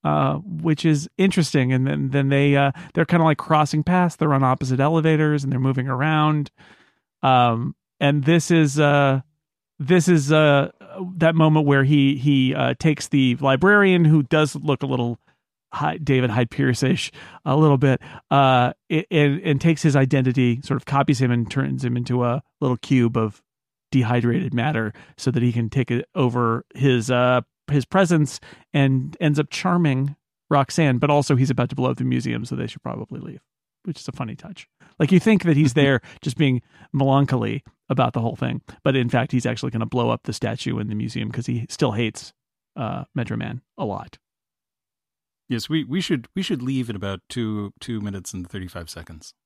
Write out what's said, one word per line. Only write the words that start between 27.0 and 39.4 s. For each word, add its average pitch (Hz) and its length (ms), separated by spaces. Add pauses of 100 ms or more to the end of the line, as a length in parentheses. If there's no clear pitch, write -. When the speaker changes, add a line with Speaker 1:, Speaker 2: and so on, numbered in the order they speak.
Speaker 1:
uh, 123 300 (280)
his 143 160
presence, 170 540 (340)
and 135 480
ends 151 200
up 143 100
charming 143 640 (360)
Roxanne, 139 480
but 143 120
also 147 240
he's 131 160
about 123 200
to - 40
blow 127 160
up 123 60
the 127 80
museum, 123 400
so 123 100
they 127 140
should - 160
probably - 340
leave, - 220 (440)
which 170 140
is - 80
a 135 60
funny 117 240
touch. - 320 (320)
Like, 151 100
you 185 80
think 214 240
that 165 140
he's 143 180
Speaker 2:
<laughs> - 0
Speaker 1:
there 139 260 (220)
just 131 140
being 131 260 (300)
melancholy 135 720 (240)
about 123 240
the 120 80
whole 113 160
thing, 123 240 (220)
but 135 140
in 123 120
fact, 120 240
he's 127 140